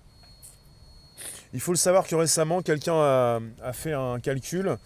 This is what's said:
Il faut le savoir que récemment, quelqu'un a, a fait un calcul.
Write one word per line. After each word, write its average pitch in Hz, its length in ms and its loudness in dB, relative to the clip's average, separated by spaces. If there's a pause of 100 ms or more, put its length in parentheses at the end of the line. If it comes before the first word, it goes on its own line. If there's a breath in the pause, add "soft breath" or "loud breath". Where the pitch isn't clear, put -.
(1500 loud breath)
Il 123 60 -8
faut 180 140 -2
le 165 40 0
savoir 180 300 4
que 170 80 -2
récemment, 165 460 2
quelqu'un 160 320 -2
a, 131 460 4 (220)
a 123 120 -8
fait 156 180 -8
un 131 300 -4
calcul. 147 640 -4